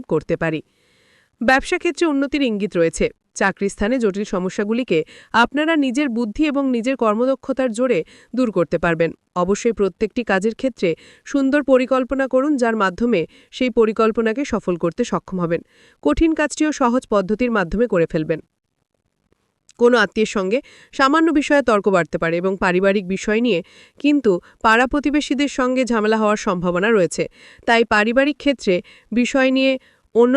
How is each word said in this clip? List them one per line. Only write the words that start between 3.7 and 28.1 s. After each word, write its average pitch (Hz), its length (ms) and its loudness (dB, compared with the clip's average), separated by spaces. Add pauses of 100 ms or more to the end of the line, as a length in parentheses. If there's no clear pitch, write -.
জটিল 202 260 -2
সমস্যাগুলিকে 202 760 -4 (340)
আপনারা 285 420 0
নিজের 277 340 0
বুদ্ধি 233 360 -4
এবং 285 240 -2
নিজের 247 280 -2
কর্মদক্ষতার 254 760 -2
জোরে 226 280 0 (340)
দূর 247 180 0
করতে 175 260 0
পারবেন। 165 320 0 (260)
অবশ্যই 196 380 0
প্রত্যেকটি 202 500 -2
কাজের 208 320 -2
ক্ষেত্রে 233 340 -4 (380)
সুন্দর 277 360 0
পরিকল্পনা 262 640 0
করুন, 262 300 2
যার 233 180 0
মাধ্যমে 202 460 0 (320)
সেই 254 180 -2
পরিকল্পনাকে 220 720 0
সফল 190 320 -4
করতে 170 260 -4
সক্ষম - 360 -6
হবেন। 170 220 -2 (420)
কঠিন 320 300 2
কাজটিও 302 380 -2
সহজ 254 360 0
পদ্ধতির 214 440 0
মাধ্যমে 196 360 0
করে 180 180 2
ফেলবেন। 156 340 -4 (1400)
কোনো 240 180 6
আত্মীয়ের 214 360 0
সঙ্গে 202 260 -2 (340)
সামান্য 294 380 2
বিষয়ে 285 320 2
তর্ক 214 260 2
বাড়তে 175 280 0
পারে 165 200 -2
এবং 185 200 -2
পারিবারিক 190 500 0
বিষয় 202 340 -2
নিয়ে 226 180 0 (400)
কিন্তু 285 320 2 (300)
পাড়া 233 260 4
প্রতিবেশীদের 285 640 -2
সঙ্গে 254 320 0
ঝামেলা 220 320 0
হওয়ার 214 280 2
সম্ভাবনা 180 460 0
রয়েছে। 180 320 2 (420)
তাই 233 200 4
পারিবারিক 233 520 0